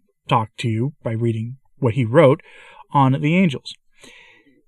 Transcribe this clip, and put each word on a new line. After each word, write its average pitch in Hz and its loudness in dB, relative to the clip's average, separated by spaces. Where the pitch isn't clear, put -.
talk 113 0
to 123 -6
you 113 -4
by 120 -6
reading 113 -4
what 113 -2
he 135 -2
wrote 135 4
on 139 2
the 156 0
angels. 165 -2